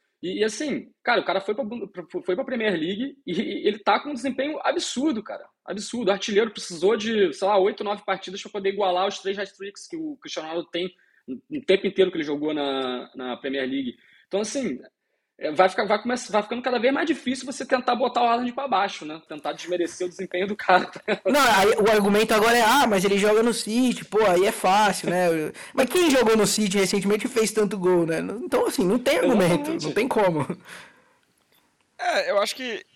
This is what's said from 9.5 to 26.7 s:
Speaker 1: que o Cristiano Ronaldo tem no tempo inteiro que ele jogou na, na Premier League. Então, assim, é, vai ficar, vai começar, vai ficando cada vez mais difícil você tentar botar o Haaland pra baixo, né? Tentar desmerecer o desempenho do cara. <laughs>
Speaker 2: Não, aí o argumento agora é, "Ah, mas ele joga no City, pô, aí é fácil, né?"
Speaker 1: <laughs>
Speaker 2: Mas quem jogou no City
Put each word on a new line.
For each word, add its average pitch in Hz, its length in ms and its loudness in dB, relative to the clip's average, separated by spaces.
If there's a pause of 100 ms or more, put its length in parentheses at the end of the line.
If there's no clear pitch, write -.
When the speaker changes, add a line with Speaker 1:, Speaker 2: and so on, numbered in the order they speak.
Speaker 1:
que 175 100 -10
o 156 200 -8
Cristiano 156 320 -10
Ronaldo 165 220 -6
tem 185 200 -6 (380)
no 131 340 -10
tempo - 240 2
inteiro 185 240 2
que - 60 -8
ele 160 80 -4
jogou 147 300 -4
na, 135 600 -4
na 127 220 -8
Premier 135 320 -4
League. 135 280 -4 (320)
Então, 196 120 -2
assim, 220 380 -4 (640)
é, 156 80 -4
vai 185 200 4
ficar, 220 160 -2
vai 208 160 0
começar, 240 280 -6
vai 208 120 2
ficando 240 180 -8
cada 247 180 -2
vez 240 140 2
mais 285 140 0
difícil 254 400 -4
você 269 180 -8
tentar 247 300 0
botar 240 280 0
o 240 40 4
Haaland 240 260 0
pra 269 160 -6
baixo, 190 380 -2
né? 160 200 -12
Tentar 151 280 -8
desmerecer 170 520 -4
o 180 40 -8
desempenho 180 360 -6
do 202 80 -6
cara. - 360 2 (180)
<laughs> 208 160 -4
Speaker 2:
Não, 285 160 4
aí 208 280 6 (100)
o 214 120 4
argumento 214 440 4
agora 226 240 4
é, - 20 6
"Ah, 240 260 6
mas 196 200 2
ele 196 100 2
joga 214 260 4
no 233 120 2
City, 233 500 0
pô, 214 220 0
aí 180 180 4
é 214 80 2
fácil, 196 560 2
né?" 180 200 2 (240)
Speaker 1:
<laughs> - 200 -18
Speaker 2:
Mas 262 160 0
quem 349 220 2
jogou 226 260 6
no 208 100 4
City 202 300 0